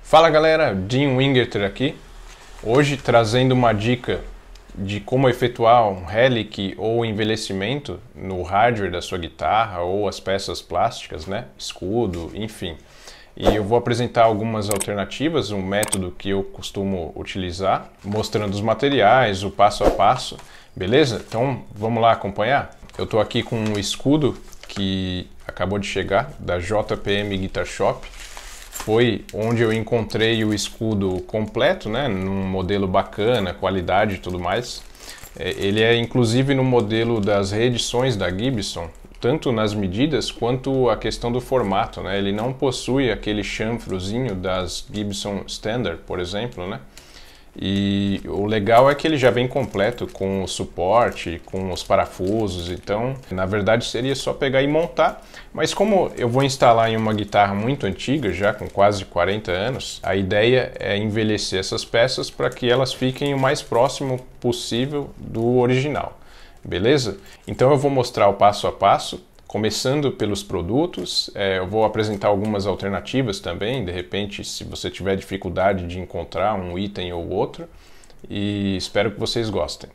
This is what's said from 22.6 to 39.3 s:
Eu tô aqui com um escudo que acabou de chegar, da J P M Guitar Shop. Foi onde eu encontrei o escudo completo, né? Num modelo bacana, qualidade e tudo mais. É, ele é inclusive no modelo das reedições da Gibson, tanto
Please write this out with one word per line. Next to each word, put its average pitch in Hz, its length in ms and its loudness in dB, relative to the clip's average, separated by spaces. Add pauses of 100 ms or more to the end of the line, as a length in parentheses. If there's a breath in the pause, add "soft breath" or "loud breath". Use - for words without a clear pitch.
Eu - 80 -4
tô - 140 0
aqui 110 240 0
com 120 140 -4
um 107 200 -2
escudo 135 600 0 (320)
que 95 580 -4 (180)
acabou 92 360 -4
de 98 80 -6
chegar, 98 500 0
da 90 220 -4
J 107 360 -2
P 101 180 -2
M 101 220 -2
Guitar 95 300 -4
Shop. - 400 -2 (720 loud breath)
Foi 110 560 2
onde 113 300 0
eu 110 100 2
encontrei 110 720 0
o 107 80 2
escudo 98 680 -2
completo, 113 680 0
né? 123 180 -2
Num 98 360 -2
modelo 95 440 0
bacana, 95 680 0
qualidade 95 600 0
e - 20 -10
tudo 90 200 -6
mais. 95 440 -4 (560 loud breath)
É, 90 140 -4
ele 101 300 0
é 117 140 6
inclusive 120 580 2
no 131 100 2
modelo 117 540 2
das 101 320 2
reedições 120 640 0
da 92 140 -2
Gibson, 92 600 -4 (280)
tanto 143 340 0